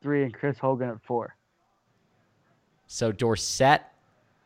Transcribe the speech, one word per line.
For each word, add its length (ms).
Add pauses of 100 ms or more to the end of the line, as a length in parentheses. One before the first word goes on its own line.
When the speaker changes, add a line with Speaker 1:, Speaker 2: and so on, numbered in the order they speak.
Speaker 1:
three, 220
and 100
Chris 240
Hogan 320
at 120
four. 340 (1500)
Speaker 2:
So 240
Dorsett, 720 (640)